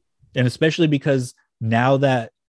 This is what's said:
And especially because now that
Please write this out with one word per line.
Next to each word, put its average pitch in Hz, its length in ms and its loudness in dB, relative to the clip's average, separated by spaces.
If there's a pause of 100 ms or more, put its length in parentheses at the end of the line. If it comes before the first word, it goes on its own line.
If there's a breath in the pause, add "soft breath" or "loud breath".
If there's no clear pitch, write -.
(340)
And 127 120 0
especially 160 400 0
because 139 480 -2 (260)
now 117 380 0
that 131 340 -2 (260)